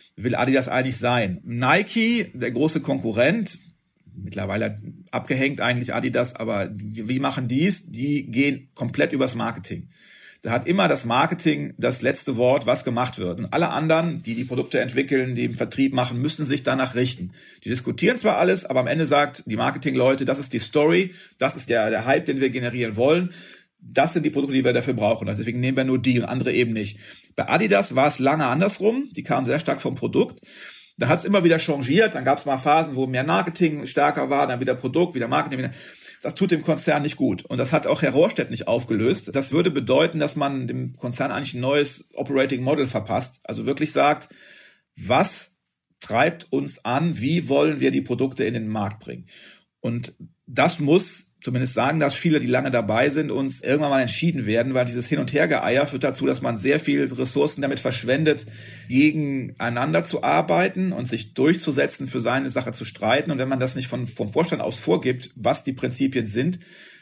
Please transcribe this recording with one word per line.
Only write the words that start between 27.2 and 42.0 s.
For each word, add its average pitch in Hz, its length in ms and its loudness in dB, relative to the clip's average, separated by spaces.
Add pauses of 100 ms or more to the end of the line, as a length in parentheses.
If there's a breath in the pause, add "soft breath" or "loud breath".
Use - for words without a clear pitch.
Bei - 140 -2
Adidas 196 480 2
war 135 100 6
es - 140 0
lange 143 260 2
andersrum. 208 680 0
Die - 80 -8
kamen 131 200 0
sehr 127 140 0
stark 139 220 -2
vom 123 160 -4
Produkt. 117 420 0 (580 loud breath)
Da 120 120 0
hat's 165 160 2
immer 196 180 4
wieder 165 160 6
changiert. 156 560 2
Dann 127 100 -6
gab's 139 220 2
mal 139 100 2
Phasen, 147 380 2
wo 131 140 0
mehr 127 160 0
Marketing 165 600 0
stärker 143 460 2
war, 143 160 2
dann 123 140 -2
wieder 127 160 0
Produkt, 160 400 0
wieder 120 100 -2
Marketing. 135 320 -2
Wieder, 127 140 -4 (500 loud breath)
das 160 140 -6
tut 185 160 2
dem 151 100 2
Konzern 147 400 2
nicht 151 140 -4
gut. - 280 0
Und 127 140 -4
das 123 140 -2
hat 143 160 2
auch 147 120 2
Herr 135 120 2
Rohrstedt 160 380 4
nicht - 180 -6
aufgelöst. 120 640 0
Das 135 160 -2
würde 170 220 2
bedeuten, 143 480 2
dass 147 160 -2
man 139 320 -2
dem 127 280 -6
Konzern 123 360 -4
eigentlich 131 200 -6
ein 123 80 -6
neues 143 540 0